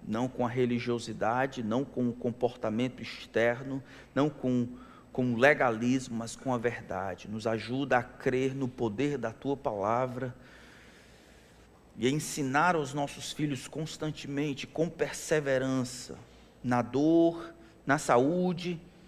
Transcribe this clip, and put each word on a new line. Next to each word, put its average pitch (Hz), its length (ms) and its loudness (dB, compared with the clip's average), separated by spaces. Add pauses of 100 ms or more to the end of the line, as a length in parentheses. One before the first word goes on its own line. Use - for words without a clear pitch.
não 117 220 0
com 123 160 -2
a 120 60 0
religiosidade, 120 1120 0
não 113 200 0
com 123 280 -2
o - 20 -2
comportamento 117 920 -2
externo, 120 800 0 (320)
não 143 140 4
com, 127 400 0 (420)
com 123 220 0
o 113 60 0
legalismo, 127 760 4
mas 113 220 -6
com 135 160 -2
a 123 60 0
verdade. 104 680 -4
Nos 107 200 -6
ajuda 120 500 0
a 120 60 4
crer 131 520 -2
no 135 140 -4
poder 123 480 -2
da 113 160 -4
Tua 139 240 -4
Palavra. 123 800 0 (1600)
E 117 100 2
ensinar 151 680 2
aos 143 180 -2
nossos 143 400 -6
filhos 147 340 -4
constantemente, 151 1000 -6
com - 220 0
perseverança, 131 1300 0 (460)
na 123 200 4
dor, 165 720 4 (320)
na 135 100 6
saúde, 165 840 2 (280)